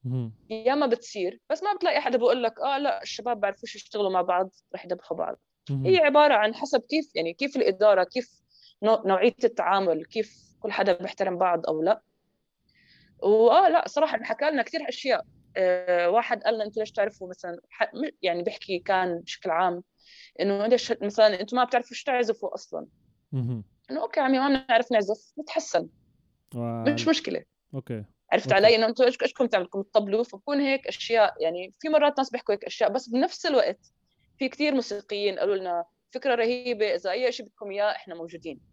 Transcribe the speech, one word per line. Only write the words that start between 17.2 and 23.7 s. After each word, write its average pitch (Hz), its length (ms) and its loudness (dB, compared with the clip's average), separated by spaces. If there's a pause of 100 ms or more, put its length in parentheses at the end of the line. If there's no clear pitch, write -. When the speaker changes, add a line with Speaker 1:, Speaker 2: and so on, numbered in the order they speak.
Speaker 2:
مثلًا 175 300 -12 (100)
ح-، - 140 -4 (120)
م-"، 285 140 -6 (120)
يعني 175 220 -2
بحكي 185 360 -6
كان 185 400 -2
بشكل - 300 -12
عام 175 340 -2 (560)
إنه: 202 280 -2
"ليش 240 340 2
مثلًا 208 400 2
أنتوا 226 160 -4
ما 254 60 4
بتعرفوا 240 320 -2
شو - 100 -12
تعزفوا 240 480 -2
أصلًا؟" - 340 -12 (440)
Speaker 1:
مهم. 120 320 -4 (280)